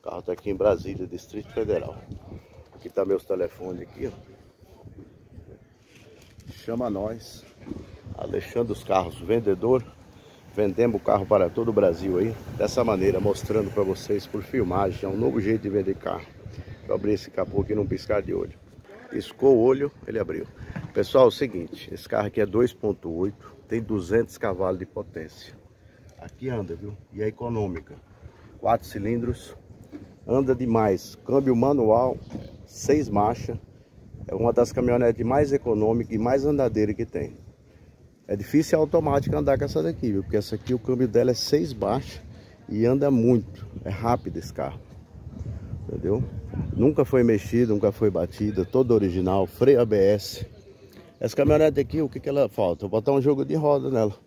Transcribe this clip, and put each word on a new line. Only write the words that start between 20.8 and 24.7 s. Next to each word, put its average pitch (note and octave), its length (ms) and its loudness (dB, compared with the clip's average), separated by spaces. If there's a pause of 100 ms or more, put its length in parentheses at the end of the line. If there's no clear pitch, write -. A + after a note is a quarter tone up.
Pessoal, B2+ 340 6
é - 20 8
o - 20 6
seguinte. G2 600 -6
Esse - 160 -14
carro G#2 180 0
aqui G2+ 140 -4
é G#2 60 2
dois A2+ 260 0
ponto G2 380 -4
oito. F#2 460 -6 (120)
Tem A2+ 120 -2
duzentos G#2+ 560 -2
cavalos F#2 420 -2